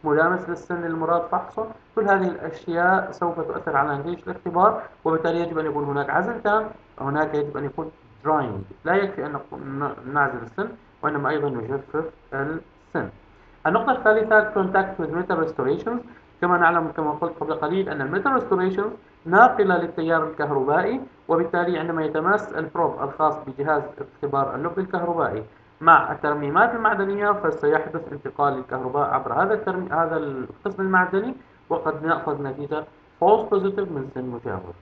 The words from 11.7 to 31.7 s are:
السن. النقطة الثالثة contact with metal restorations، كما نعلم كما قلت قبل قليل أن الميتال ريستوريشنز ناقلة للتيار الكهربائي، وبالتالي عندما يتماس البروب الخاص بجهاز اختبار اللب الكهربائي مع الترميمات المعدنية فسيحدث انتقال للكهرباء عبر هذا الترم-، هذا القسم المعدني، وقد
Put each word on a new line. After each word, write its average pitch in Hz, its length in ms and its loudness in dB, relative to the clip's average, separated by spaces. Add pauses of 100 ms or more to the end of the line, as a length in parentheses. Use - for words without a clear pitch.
السن. 139 760 -8 (580)
النقطة 233 240 2
الثالثة 214 600 4
contact 190 480 0
with 151 140 -4
metal 175 320 -2
restorations، 160 520 -2 (420)
كما 180 160 4
نعلم 170 400 4
كما 156 140 0
قلت - 280 -4
قبل 240 140 -2
قليل 185 360 -2
أن 147 120 -4
الميتال 190 320 0
ريستوريشنز 196 580 0 (340)
ناقلة 190 520 6
للتيار 165 460 0
الكهربائي، 156 800 0 (260)
وبالتالي 170 520 2
عندما 160 260 -2
يتماس 170 480 0
البروب 160 500 -2
الخاص 147 340 0 (100)
بجهاز 143 360 0 (160)
اختبار 139 560 -4
اللب 170 240 -4
الكهربائي 170 640 -2 (380)
مع 160 300 8
الترميمات 151 640 2
المعدنية 202 560 0
فسيحدث 156 800 0
انتقال 143 420 -2
للكهرباء 127 560 -4
عبر 127 240 -2
هذا 190 200 2
الترم-، 185 400 -4
هذا 160 240 0
القسم 147 680 -6
المعدني، 190 520 2 (340)
وقد 156 360 -2